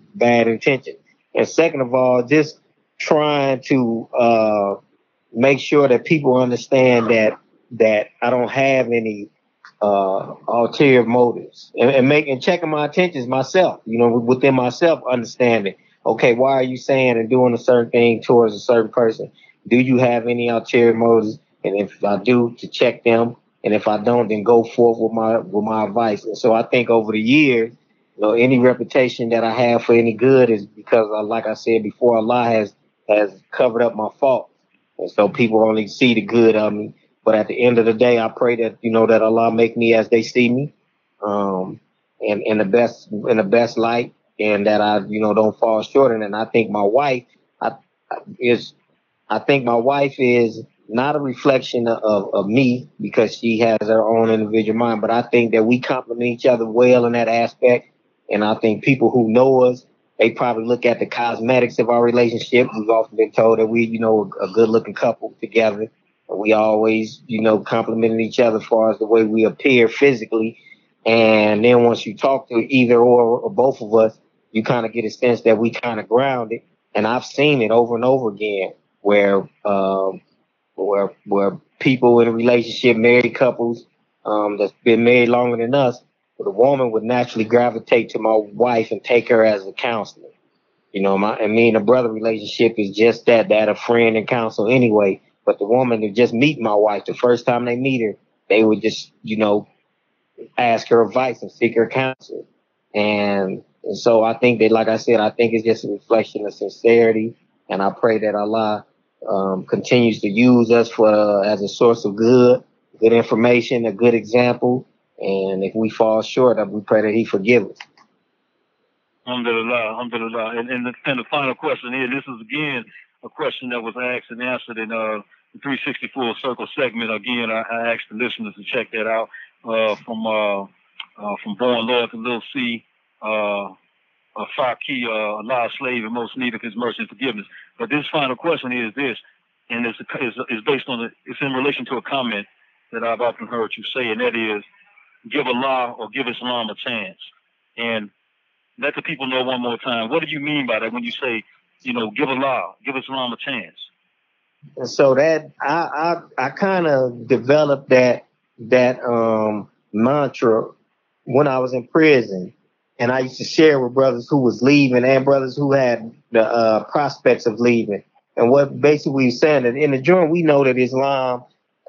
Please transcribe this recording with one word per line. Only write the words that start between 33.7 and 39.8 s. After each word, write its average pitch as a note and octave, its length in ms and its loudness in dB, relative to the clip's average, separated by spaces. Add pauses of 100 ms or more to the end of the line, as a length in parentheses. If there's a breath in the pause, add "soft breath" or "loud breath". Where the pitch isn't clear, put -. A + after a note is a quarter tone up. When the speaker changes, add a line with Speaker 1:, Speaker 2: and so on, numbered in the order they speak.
Speaker 1:
up A2+ 120 0
my G#2+ 140 -6 (100)
faults. C3 320 0 (460)
And F2 140 -8
so G#2 180 2
people A2 340 2
only A2 240 0
see B2 280 0
the A2 60 0
good A2+ 340 4
of G#2+ 180 0
me. G#2 220 -8 (280)
But A2 120 4
at G#2+ 120 0
the A#2+ 160 -4
end A#2+ 140 4
of A2+ 80 4
the A2+ 80 2
day, A#2+ 240 2
I A2 120 -2
pray A#2+ 260 -2
that, A2+ 260 -4
you A#2 80 -4
know, A2+ 160 4
that A2 160 6
Allah A2+ 320 2
make A2+ 240 2
me A2+ 160 4